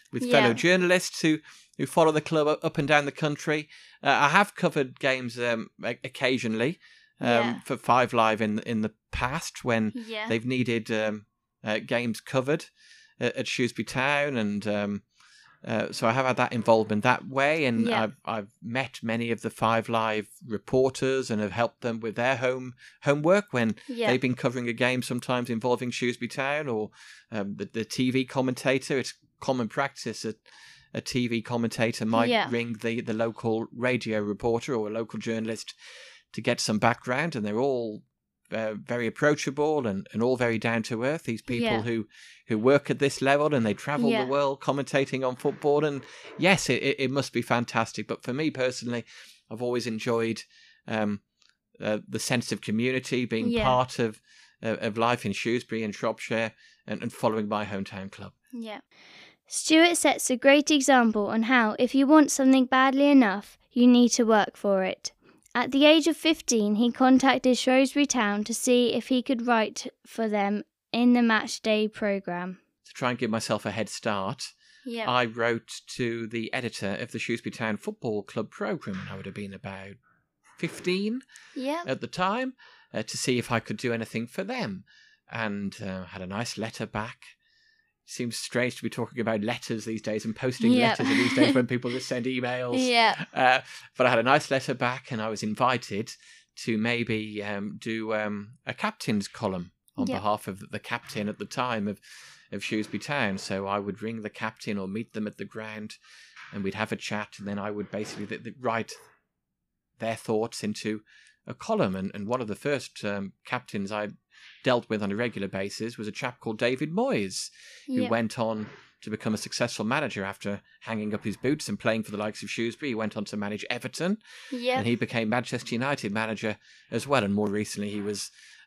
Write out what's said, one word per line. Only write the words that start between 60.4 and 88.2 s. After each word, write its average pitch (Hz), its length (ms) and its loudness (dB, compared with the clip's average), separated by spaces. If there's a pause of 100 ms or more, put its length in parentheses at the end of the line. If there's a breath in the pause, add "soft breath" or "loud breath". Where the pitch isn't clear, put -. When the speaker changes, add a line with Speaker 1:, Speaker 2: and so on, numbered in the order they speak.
Speaker 2:
example 247 580 6
on 226 160 0
how, 226 360 4
if 247 160 2
you 269 100 6
want 294 240 10
something 262 360 6
badly 269 440 6
enough, 214 480 6 (140)
you 247 160 8
need 240 220 10
to 240 140 2
work 214 340 4
for 196 260 2
it. - 280 -4 (440 soft breath)
At 247 160 0
the 277 140 6
age 311 220 8
of 311 100 2
fifteen, 226 580 2
he 233 160 4
contacted 254 680 6
Shrewsbury 269 480 4
Town 208 380 0
to 233 100 -4
see 247 400 4
if 233 140 -4
he 254 120 4
could 233 240 -2
write 226 400 0 (180)
for 226 240 -4
them 208 360 0 (280)
in 240 220 6
the 240 80 6
match 226 400 2
day 214 260 2
programme. 185 720 -4 (300)
Speaker 1:
To - 60 -20
try 123 180 -2
and 123 80 -4
give 120 100 0
myself 110 340 -2
a 110 60 -2
head 101 180 -4
start, 101 580 -4 (380 soft breath)
Speaker 2:
Yeah. 233 240 -6
Speaker 1:
I 123 180 2
wrote 117 640 -2
to 117 360 -4
the 113 280 -6
editor 107 460 -4
of 120 120 -8
the 117 80 -6
Shrewsbury 117 320 -4
Town 110 260 -4
Football 113 460 -6
Club - 260 -6
programme, 160 500 -6
and 95 120 -10
I 98 40 -10
would 95 120 -12
have 92 80 -12
been 101 180 -10
about 95 400 -12 (640)
fifteen 196 640 -4 (340 soft breath)
Speaker 2:
Yeah. 285 300 -4
Speaker 1:
at - 160 -4
the 120 60 -8
time, 226 460 -2 (380 soft breath)
uh, 110 120 -4
to - 140 -10
see 127 200 0
if 117 140 -2
I 117 80 2
could - 180 -6
do 120 160 -2
anything 113 320 -6
for 190 180 -8
them. 190 420 -6 (460 soft breath)
And, 101 500 -4
uh, 92 240 -8
had 92 180 -12
a 90 40 -8
nice 104 300 -6
letter 110 300 -6
back. 110 320 -8 (840)
Seems 120 320 -8